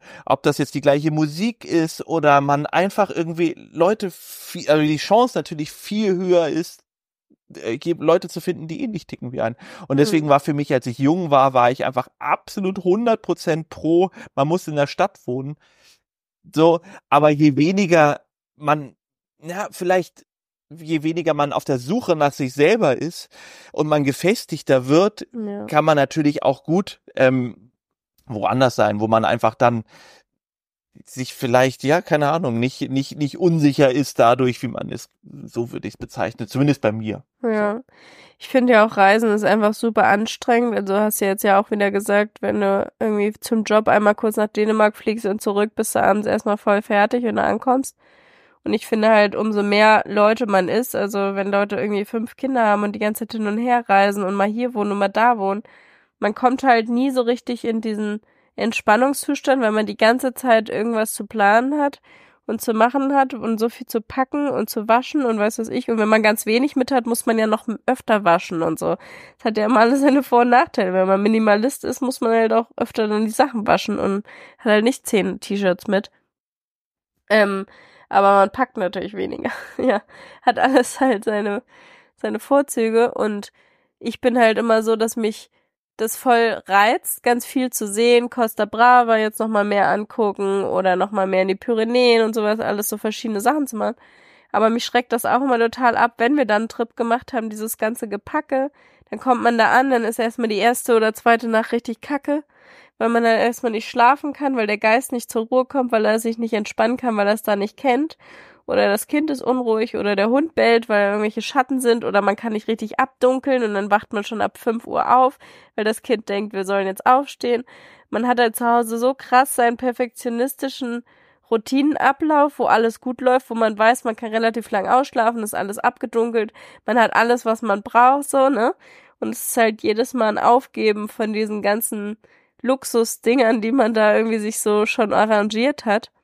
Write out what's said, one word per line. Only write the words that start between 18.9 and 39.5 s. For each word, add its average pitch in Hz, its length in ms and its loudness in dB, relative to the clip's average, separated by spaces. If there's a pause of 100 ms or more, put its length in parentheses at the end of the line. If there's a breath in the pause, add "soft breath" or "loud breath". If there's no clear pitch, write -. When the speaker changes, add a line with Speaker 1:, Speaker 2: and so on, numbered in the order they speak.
Speaker 1:
ja, 180 280 -8
vielleicht, 185 540 -4 (500)
je 156 280 -6
weniger 160 320 -2
man 147 180 -2
auf - 100 -4
der 135 140 -2
Suche 165 380 -2
nach 147 180 0
sich 127 220 -6
selber 156 440 2
ist - 300 -10 (420 loud breath)
und 151 160 -2
man 151 160 2
gefestigter 139 840 -2
wird, 180 440 2
Speaker 2:
Ja. 208 360 -10
Speaker 1:
kann 151 180 2
man 156 100 4
natürlich 147 460 0
auch - 220 -2
gut, 180 380 -2 (140)
ähm, 127 560 0 (540)
woanders 117 500 0
sein, 104 240 0
wo 110 80 0
man 113 180 2
einfach 110 280 0
dann 120 300 0 (1200 soft breath)
sich - 300 -12
vielleicht, 127 480 2
ja, 156 180 2
keine 151 300 0
Ahnung, 143 280 -2
nicht, 127 300 -4
nicht, 135 280 -4
nicht 143 200 -6
unsicher 147 540 4
ist 135 260 -2
dadurch, 123 460 2
wie 120 60 -6
man - 200 -10
ist. - 220 -14 (320)
So 117 280 -8
würde - 180 -12
ich's - 80 -16
bezeichnen, 110 500 -8
zumindest 139 340 0
bei 107 120 0
mir. 110 300 -8 (200)
Speaker 2:
Ja. 214 320 -2
Speaker 1:
So. 247 60 -10 (580 soft breath)
Speaker 2:
Ich - 80 -18
finde 247 260 4
ja 214 120 8
auch, 220 120 -8
Reisen 214 320 4
ist 208 140 0
einfach 208 300 2